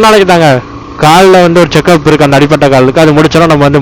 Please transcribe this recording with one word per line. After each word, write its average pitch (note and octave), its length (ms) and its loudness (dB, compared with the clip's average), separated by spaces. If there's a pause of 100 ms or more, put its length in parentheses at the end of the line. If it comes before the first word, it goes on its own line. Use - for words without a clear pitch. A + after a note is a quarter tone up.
நாளைக்கு G#3 260 0
தாங்க. E3 160 2 (520)
கால்ல F#3 440 2
வந்து E3+ 180 0
ஒரு D#3 100 -4
செக்கப் D#3 360 0
இருக்கு, D3+ 180 0
அந்த C#3 100 0
அடிப்பட்ட C#3+ 360 0
காலுக்கு. C3 280 0
அது D#3+ 160 2
முடிச்சோன்னா D#3+ 320 0
நம்ம C#3+ 160 0
வந்து C#3+ 160 0